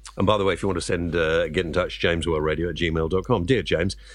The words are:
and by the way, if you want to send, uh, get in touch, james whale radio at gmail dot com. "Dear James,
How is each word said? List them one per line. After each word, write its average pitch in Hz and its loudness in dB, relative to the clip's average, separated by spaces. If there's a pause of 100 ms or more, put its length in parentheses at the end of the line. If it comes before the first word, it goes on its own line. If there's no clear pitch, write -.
(160)
and 98 0
by 107 4
the 98 2
way, 95 2
if - -4
you 98 0
want 87 0
to 80 -4
send, 85 -2
uh, 82 2
get 85 0
in 76 -6
touch, 90 -2
james 85 0
whale 80 0
radio 78 0
at 80 -6
gmail 80 0
dot 92 0
com. 98 2
"Dear 107 2
James, 85 0 (180)